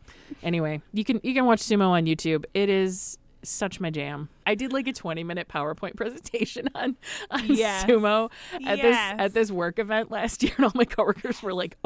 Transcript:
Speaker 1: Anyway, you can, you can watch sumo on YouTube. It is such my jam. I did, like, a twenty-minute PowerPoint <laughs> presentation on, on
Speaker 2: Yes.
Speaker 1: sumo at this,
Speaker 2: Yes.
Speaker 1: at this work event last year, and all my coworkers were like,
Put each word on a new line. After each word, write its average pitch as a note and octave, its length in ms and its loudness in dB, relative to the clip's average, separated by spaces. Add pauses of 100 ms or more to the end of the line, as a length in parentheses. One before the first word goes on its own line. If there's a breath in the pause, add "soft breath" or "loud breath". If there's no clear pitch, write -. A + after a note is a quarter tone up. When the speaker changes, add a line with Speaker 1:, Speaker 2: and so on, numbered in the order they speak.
(420 loud breath)
Speaker 1:
Anyway, D#3 400 -2 (120)
you G#3 100 0
can, A3+ 180 0
you C4 120 -2
can B3+ 120 2
watch A3+ 160 6
sumo G3+ 280 4
on E3+ 160 4
YouTube. D#3+ 480 0
It G3+ 160 2
is F#3+ 480 0 (260)
such - 360 -6
my E3 120 -4
jam. D3 360 -8 (200)
I G#3+ 80 2
did, B3+ 180 -4
like, C4 140 -2
a C4 60 -4
twenty-minute E3+ 540 -8
PowerPoint D#3 480 -6
<laughs> - 20 -16
presentation A#3+ 760 -4
on, B3+ 240 -4 (320 loud breath)
on B3 160 -2
Speaker 2:
Yes. G#3+ 400 4
Speaker 1:
sumo A3 460 4 (340 loud breath)
at - 120 0
this, A#3+ 180 6
Speaker 2:
Yes. G#3 240 0
Speaker 1:
at G3+ 160 0
this A3 160 2
work E3+ 260 -2
event A3 320 -2
last G#3+ 320 -4
year, - 160 2
and C4+ 80 6
all G#3 80 4
my B3 120 4
coworkers A3 580 -2
were F#3+ 100 -4
like, F3 320 -6